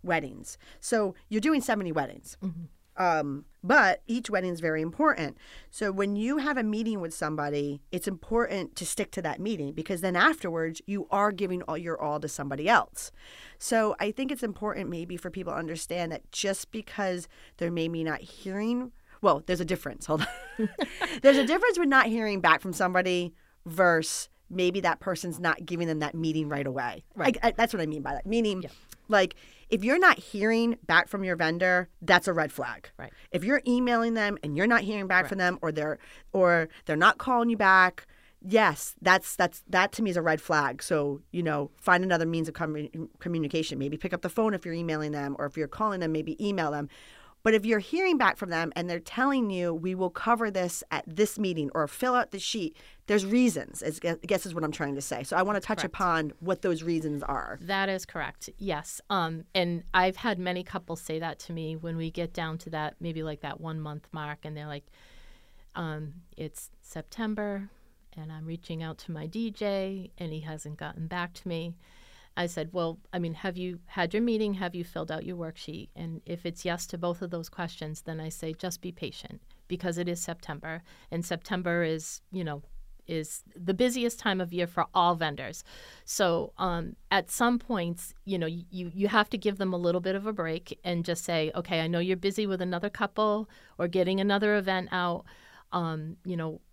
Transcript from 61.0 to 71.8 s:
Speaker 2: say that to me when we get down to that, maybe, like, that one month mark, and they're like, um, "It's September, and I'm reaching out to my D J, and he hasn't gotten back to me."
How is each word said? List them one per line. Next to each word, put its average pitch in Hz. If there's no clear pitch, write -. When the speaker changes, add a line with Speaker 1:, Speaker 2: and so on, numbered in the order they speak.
Speaker 2:
say 160
that 165
to -
me 160
when 165
we 165
get 170
down 160
to 165
that, 151
maybe, 160
like, 156
that 147
one 160
month 151
mark, 151
and 151
they're 147
like, 143
um, 156
"It's -
September, 208
and 156
I'm 156
reaching 165
out 160
to 170
my 156
D 220
J, 196
and 165
he 156
hasn't 151
gotten 160
back 175
to -
me." 170